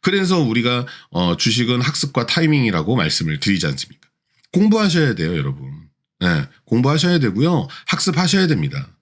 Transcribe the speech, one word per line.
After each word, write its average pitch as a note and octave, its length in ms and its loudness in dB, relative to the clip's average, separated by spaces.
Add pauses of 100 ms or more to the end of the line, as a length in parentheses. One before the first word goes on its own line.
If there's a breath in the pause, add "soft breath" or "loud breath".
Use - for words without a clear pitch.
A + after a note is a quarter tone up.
그래서 F#3 380 2
우리가, B2 460 0 (240 loud breath)
어, F2 260 0
주식은 A#2+ 460 0
학습과 C3 460 -4
타이밍이라고 B2 680 0
말씀을 D#2 440 -2
드리지 F2+ 280 0
않습니까? - 380 -8 (460)
공부하셔야 F3+ 640 2
돼요, E2+ 200 -2
여러분. C#2 340 -6 (540)
예, D#2+ 240 0 (180 soft breath)
공부하셔야 D3 540 2
되고요. B2+ 480 0 (200 loud breath)
학습하셔야 F3+ 600 0
됩니다. C#2+ 400 -2 (140)